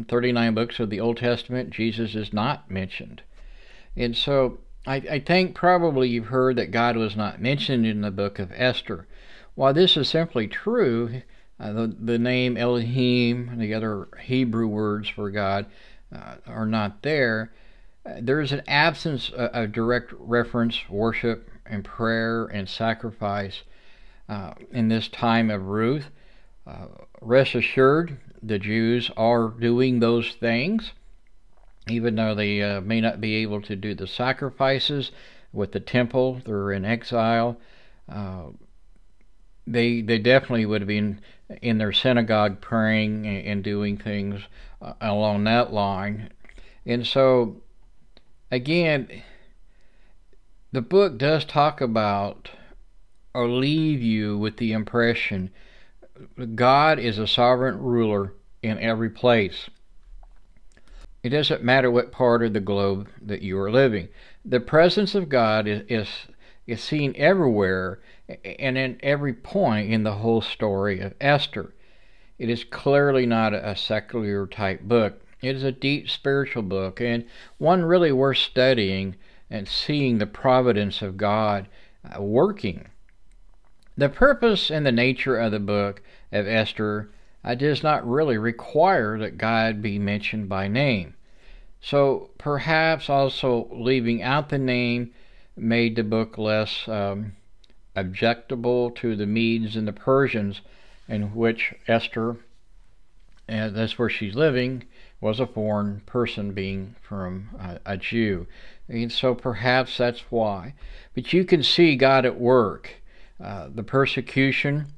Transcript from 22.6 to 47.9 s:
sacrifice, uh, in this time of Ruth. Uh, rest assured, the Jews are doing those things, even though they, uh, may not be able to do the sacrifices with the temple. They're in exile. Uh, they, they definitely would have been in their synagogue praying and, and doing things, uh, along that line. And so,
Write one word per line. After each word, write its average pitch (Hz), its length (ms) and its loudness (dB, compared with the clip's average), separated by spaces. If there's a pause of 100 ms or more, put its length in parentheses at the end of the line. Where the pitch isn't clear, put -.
sacrifice, 107 960 -4 (680)
uh, 101 260 -10 (160)
in 117 160 0
this 110 220 0
time 113 420 2
of 98 160 -4
Ruth. 113 400 -2 (580)
Uh, 85 220 -14 (340)
rest 131 360 4
assured, 139 600 4 (240)
the 107 200 -2
Jews 113 560 0
are 113 320 2
doing 120 500 2
those 117 360 2
things, 139 580 -2 (960)
even 117 260 0
though 110 220 0
they, 101 260 0
uh, 101 180 -2
may 107 200 0
not 110 200 0
be 107 140 -2
able 107 280 -2
to 104 120 -8
do 101 180 -6
the 95 140 -8
sacrifices 135 1040 -2 (420)
with 104 200 -4
the 101 80 -4
temple. 127 640 0
They're 101 260 -4
in 98 140 -2
exile. 117 720 0 (500)
Uh, 92 420 -10 (1160)
they, 117 340 0
they 113 180 0
definitely 120 480 2
would 104 160 -2
have 98 60 -6
been 104 320 -2 (400)
in 117 180 0
their 104 140 -2
synagogue 110 680 2
praying 110 640 0
and, 98 180 -4
and 101 200 -4
doing 104 320 -2
things, 101 460 -6 (380)
uh, - 200 -14
along 104 440 0
that 117 280 2
line. 101 580 -2 (560)
And 120 180 -2
so, 127 520 4 (960)